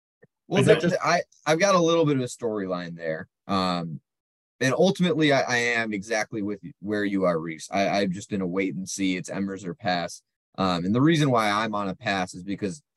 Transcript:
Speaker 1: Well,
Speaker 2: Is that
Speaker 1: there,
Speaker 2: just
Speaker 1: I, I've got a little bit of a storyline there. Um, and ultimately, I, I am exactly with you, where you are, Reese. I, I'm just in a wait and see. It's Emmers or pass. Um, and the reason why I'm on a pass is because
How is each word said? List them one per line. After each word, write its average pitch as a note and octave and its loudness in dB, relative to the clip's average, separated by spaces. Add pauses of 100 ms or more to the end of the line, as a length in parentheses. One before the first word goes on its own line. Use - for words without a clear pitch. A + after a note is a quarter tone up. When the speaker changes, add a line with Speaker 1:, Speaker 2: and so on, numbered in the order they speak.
(480)
Speaker 1:
Well, F#3 2
Speaker 2:
Is - 6
that D#3+ 8
Speaker 1:
there, E3+ 2
Speaker 2:
just - 0
Speaker 1:
I, E3+ 2 (240)
I've D#3+ 2
got G3 4
a F3+ 4
little E3 4
bit D3 2
of C3 0
a B2 -2
storyline F#2 -6
there. E2 -6 (200)
Um, F2+ -2 (580)
and C3 0
ultimately, E3 4
I, C3 4
I B2 0
am A#2 0
exactly G#2+ -4
with G2+ -6
you, F2 -16
where G#2 -4
you G2 0
are, F2 2
Reese. D#2+ -10
I, G2 0
I'm G2 0
just G2+ -8
in G2+ -2
a F#2 -2
wait F#2 -2
and F#2+ -8
see. F#2+ -2
It's F2 -8
Emmers F#2+ -6
or E2+ -6
pass. E2+ -4 (360)
Um, F2+ 0
and G2 0
the B2 4
reason D3+ 4
why A2 2
I'm G#2+ 0
on G2+ -4
a F#2 -6
pass F#2+ -4
is F2 -14
because F#2+ -6 (140)